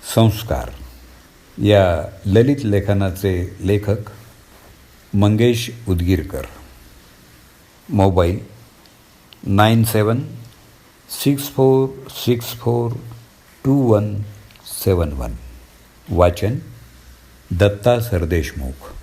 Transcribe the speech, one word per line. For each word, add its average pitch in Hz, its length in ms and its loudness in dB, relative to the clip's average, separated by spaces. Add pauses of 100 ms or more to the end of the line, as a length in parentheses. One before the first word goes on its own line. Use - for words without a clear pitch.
(160)
संस्कार 87 560 0 (880)
या 95 500 4 (160)
ललित 117 400 2
लेखनाचे 98 920 -2
लेखक 101 520 -2 (1040)
मंगेश 107 560 2 (180)
उदगीरकर. 87 560 -2 (1400)
मोबाईल 95 500 2 (1080)
नाईन 107 360 4
सेवन 110 380 0 (880)
सिक्स 143 400 -2
फोर 135 600 0
सिक्स - 440 -2
फोर 117 480 -4 (640)
टू 135 100 2
वन 107 500 2 (420)
सेवन 85 460 0
वन. 60 240 -8 (760)
वाचन 90 480 2 (920)
दत्ता 101 460 2
सरदेशमुख. 80 1040 -6